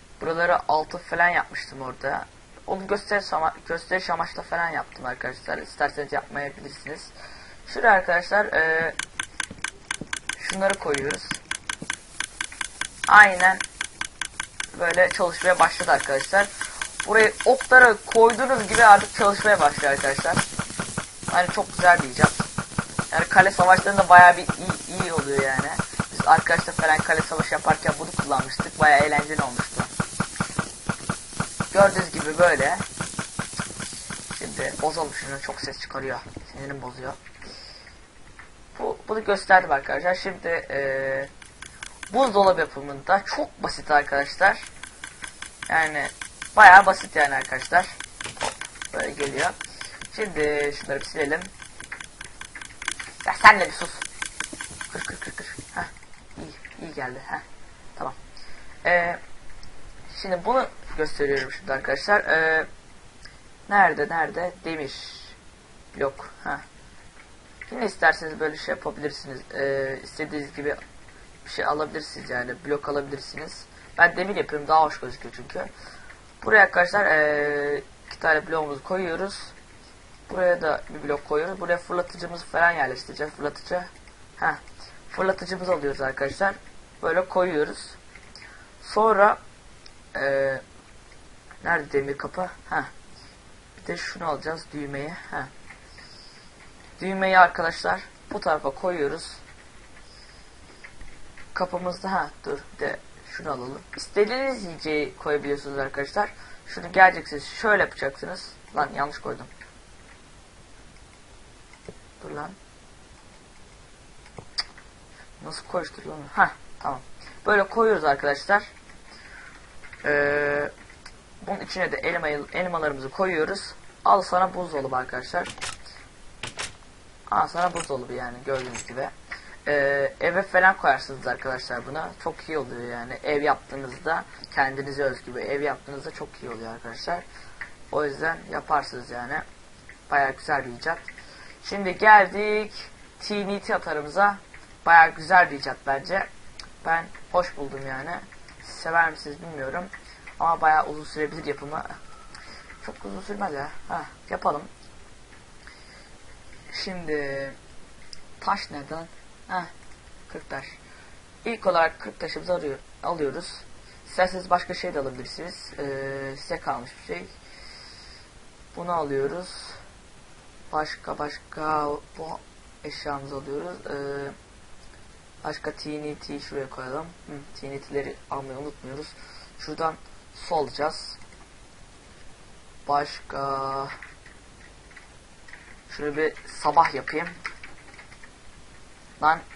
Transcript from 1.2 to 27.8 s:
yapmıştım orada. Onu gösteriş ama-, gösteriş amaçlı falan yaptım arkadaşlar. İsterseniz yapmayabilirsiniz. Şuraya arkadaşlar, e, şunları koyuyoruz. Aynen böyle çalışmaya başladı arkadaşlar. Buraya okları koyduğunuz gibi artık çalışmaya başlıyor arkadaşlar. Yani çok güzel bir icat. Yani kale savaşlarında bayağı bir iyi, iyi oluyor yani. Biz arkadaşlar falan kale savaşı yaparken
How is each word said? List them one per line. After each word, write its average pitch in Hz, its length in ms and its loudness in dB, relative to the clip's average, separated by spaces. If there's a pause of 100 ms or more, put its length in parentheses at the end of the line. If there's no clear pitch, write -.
yapmıştım - 520 -4
orada. 131 440 -4 (420)
Onu 190 200 -4
gösteriş 202 460 0
ama-, 160 200 2 (140)
gösteriş 180 420 -2
amaçlı 165 320 -2
falan 170 280 -2
yaptım - 360 -6
arkadaşlar. 127 520 -6
İsterseniz 147 560 -4
yapmayabilirsiniz. 143 960 -8 (600)
Şuraya 226 260 6
arkadaşlar, 185 520 4
e, 160 500 2 (1400)
şunları 190 340 0
koyuyoruz. 143 500 -2 (1800)
Aynen 190 520 8 (1200)
böyle 175 300 4
çalışmaya 180 500 2
başladı 170 320 4
arkadaşlar. 143 560 4 (600)
Buraya 214 240 8 (140)
okları 247 600 10
koyduğunuz 226 640 6
gibi 214 160 6
artık 208 320 10
çalışmaya 202 440 4
başlıyor 143 340 4
arkadaşlar. 139 420 0 (1000)
Yani 180 160 6
çok - 260 -2
güzel 175 260 8
bir 135 80 -4
icat. 151 240 4 (800)
Yani 165 140 2
kale 190 260 8
savaşlarında 185 580 6
bayağı 180 280 12
bir 180 100 -4
iyi, 180 540 -4
iyi 175 120 -2
oluyor 139 280 0
yani. 135 280 0 (420)
Biz - 160 -4
arkadaşlar 165 460 6
falan 156 240 4
kale 160 240 2
savaşı 160 320 -2
yaparken 156 460 2